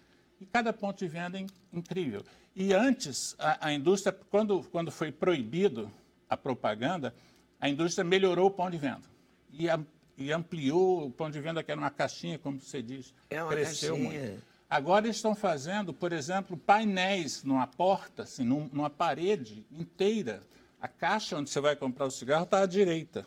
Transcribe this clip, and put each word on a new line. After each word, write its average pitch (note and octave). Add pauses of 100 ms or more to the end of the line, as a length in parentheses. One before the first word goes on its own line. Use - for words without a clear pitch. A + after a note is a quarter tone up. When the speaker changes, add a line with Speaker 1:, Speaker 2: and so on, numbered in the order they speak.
(400)
Speaker 1:
E F#3+
cada A#3
ponto G3+
de F#3
venda F3
é F#3+
in-, F#3+ (260)
incrível. E3+ (320)
E F#3+
antes, G3+
a, D#3
a D3
indústria, F3+ (180)
quando, G3+
quando E3
foi D#3
proibido C3+ (380)
a A2+
propaganda, B2 (460)
a C#3+
indústria E3
melhorou F#3
o -
ponto F3+
de E3+
venda. C3+ (500)
E E3
am-, D#3 (320)
e C3+
ampliou E3
o C3
ponto D#3
de D3+
venda, E3
que -
era D3+
uma C#3+
caixinha, D#3
como C#3
você C3+
diz, B2+ (160)
Speaker 2:
É D#3
uma D#3+
Speaker 1:
cresceu D3
Speaker 2:
caixinha. C#3+
Speaker 1:
muito. G#2+ (260)
Agora E3+
eles A3+
estão G#3+
fazendo, F3
por F3
exemplo, F3+
painéis F#3+
numa C3
porta, -
assim, -
num, C#3
numa D3
parede D3
inteira. E3 (380)
A -
caixa F#3
onde C#3+
você -
vai C#3+
comprar C3+
o C3
cigarro C#3+
tá F#3+
à G3
direita, E3+